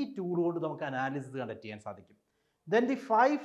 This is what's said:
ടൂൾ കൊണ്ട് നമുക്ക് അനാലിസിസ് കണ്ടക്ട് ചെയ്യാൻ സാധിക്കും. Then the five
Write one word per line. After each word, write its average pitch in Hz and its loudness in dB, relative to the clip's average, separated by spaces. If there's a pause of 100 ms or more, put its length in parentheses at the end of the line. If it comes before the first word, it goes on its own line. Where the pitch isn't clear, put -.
(160)
ടൂൾ 180 -2
കൊണ്ട് 170 0
നമുക്ക് 151 -4
അനാലിസിസ് 135 -4
കണ്ടക്ട് 113 -6
ചെയ്യാൻ 107 -10
സാധിക്കും. 98 -14 (560)
Then 240 4
the 269 0 (120)
five 262 6